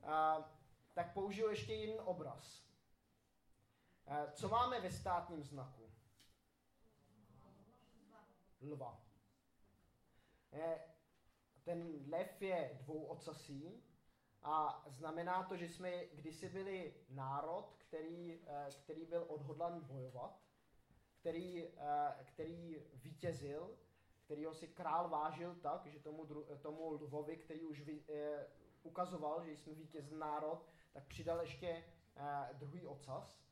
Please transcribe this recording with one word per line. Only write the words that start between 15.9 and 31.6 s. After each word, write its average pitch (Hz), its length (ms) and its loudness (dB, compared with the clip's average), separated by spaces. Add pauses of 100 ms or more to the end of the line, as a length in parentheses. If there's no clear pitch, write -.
kdysi 151 440 -8
byli 190 440 -2 (160)
národ, 143 680 0
který, 165 680 -4
eh, 143 200 -2 (160)
který 160 220 -6
byl 165 220 2
odhodlan 156 540 0
bojovat, 131 600 -6 (800)
který, 170 480 0
eh, 147 560 2
který 165 680 -6
vítězil, 147 840 -2 (460)
kterýho 151 300 -2
si 160 140 -8
král 170 420 4
vážil 160 460 4
tak, 170 300 0
že 147 140 -10
tomu 151 260 -6
dru-, 147 360 -6
tomu 156 280 -2
lvovi, 151 480 -2
který 160 280 -6
už 147 160 -4
vy-, 151 280 -4
eh, 147 380 0 (360)
ukazoval, 170 640 2
že 160 60 -4
jsme 151 220 -8
vítězný 156 460 -8
národ, 156 500 2 (240)
tak 139 140 -12
přidal 165 340 2
ještě, 165 420 -2 (320)